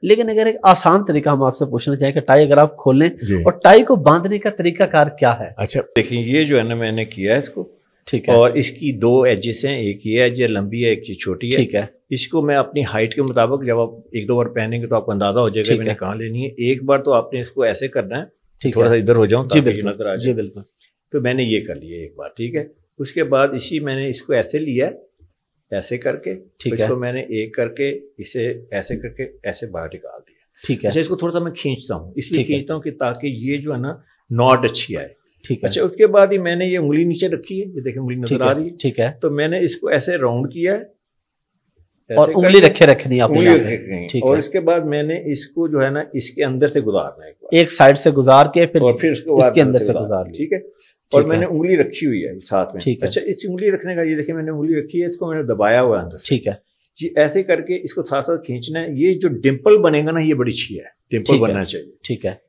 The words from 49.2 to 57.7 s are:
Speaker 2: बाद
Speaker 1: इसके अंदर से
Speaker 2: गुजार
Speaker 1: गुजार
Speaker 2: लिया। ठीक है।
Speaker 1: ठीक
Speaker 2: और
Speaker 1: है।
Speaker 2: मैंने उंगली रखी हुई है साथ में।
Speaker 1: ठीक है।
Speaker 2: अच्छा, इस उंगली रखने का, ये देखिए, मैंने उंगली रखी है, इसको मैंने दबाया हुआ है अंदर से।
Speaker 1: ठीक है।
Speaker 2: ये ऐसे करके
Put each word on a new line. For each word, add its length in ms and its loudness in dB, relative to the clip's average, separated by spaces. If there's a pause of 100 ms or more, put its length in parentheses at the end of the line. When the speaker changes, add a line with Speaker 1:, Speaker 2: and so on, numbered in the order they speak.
Speaker 2:
बाद 140 6
Speaker 1:
इसके 160 4
अंदर 180 4
से 60 -2
Speaker 2:
गुजार 180 -2
Speaker 1:
गुजार 200 -4
Speaker 2:
लिया। 140 -12
ठीक 160 -4
है। 60 -4 (520)
Speaker 1:
ठीक 40 2
Speaker 2:
और 80 6
Speaker 1:
है। 60 -2
Speaker 2:
मैंने 160 0
उंगली 300 0
रखी 300 -2
हुई 160 -2
है 180 -10
साथ 260 -2
में। 160 -12
Speaker 1:
ठीक 200 -4
है। 60 -4
Speaker 2:
अच्छा, 140 -2
इस 280 -6
उंगली 200 -2
रखने 260 -4
का, 80 -2
ये 120 -2
देखिए, 200 -6
मैंने 160 -6
उंगली 240 -2
रखी 240 -4
है, 100 -2
इसको 220 -8
मैंने 120 -4
दबाया 360 2
हुआ 180 2
है 60 -4
अंदर 140 -14
से। 180 -4
Speaker 1:
ठीक 120 -4
है। 140 -8 (400)
Speaker 2:
ये 160 -8
ऐसे 260 2
करके 320 -2